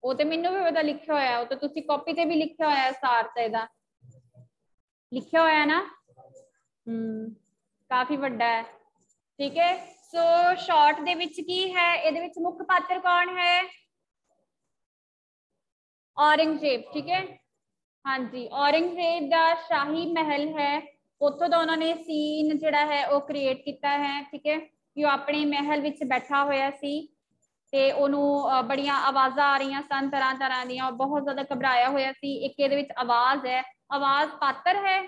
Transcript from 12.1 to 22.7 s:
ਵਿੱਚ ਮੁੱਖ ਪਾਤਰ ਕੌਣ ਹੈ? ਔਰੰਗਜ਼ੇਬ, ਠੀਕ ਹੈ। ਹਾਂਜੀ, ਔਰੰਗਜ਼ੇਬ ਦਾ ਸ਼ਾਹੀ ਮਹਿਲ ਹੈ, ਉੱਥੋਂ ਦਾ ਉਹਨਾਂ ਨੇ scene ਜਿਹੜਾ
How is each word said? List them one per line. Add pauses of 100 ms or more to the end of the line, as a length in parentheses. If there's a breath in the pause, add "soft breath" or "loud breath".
ਵਿੱਚ
ਮੁੱਖ
ਪਾਤਰ
ਕੌਣ
ਹੈ? (2500)
ਔਰੰਗਜ਼ੇਬ, (120)
ਠੀਕ
ਹੈ। (680)
ਹਾਂਜੀ,
ਔਰੰਗਜ਼ੇਬ
ਦਾ
ਸ਼ਾਹੀ
ਮਹਿਲ
ਹੈ, (200)
ਉੱਥੋਂ
ਦਾ
ਉਹਨਾਂ
ਨੇ
scene
ਜਿਹੜਾ